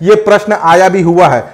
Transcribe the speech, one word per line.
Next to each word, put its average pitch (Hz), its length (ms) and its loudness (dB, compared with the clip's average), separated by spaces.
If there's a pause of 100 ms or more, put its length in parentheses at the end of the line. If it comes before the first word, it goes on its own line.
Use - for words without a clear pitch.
ये 202 140 2
प्रश्न 208 460 -2
आया 175 260 2
भी 190 120 -2
हुआ 170 260 2
है, 123 140 -2 (120)